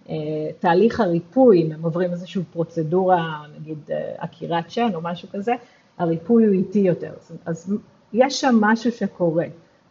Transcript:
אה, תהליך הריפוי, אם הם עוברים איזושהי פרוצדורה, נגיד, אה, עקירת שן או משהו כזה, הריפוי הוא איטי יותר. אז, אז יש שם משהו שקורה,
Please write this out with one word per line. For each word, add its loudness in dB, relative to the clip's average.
אה, -8
תהליך 4
הריפוי, 4
אם -2
הם -10
עוברים -2
איזושהי -8
פרוצדורה, 0
נגיד, -12
אה, -6
עקירת -8
שן -2
או -6
משהו -10
כזה, -6
הריפוי 2
הוא 4
איטי 0
יותר. 0
אז, -20
אז -6
יש 0
שם 2
משהו 0
שקורה, -2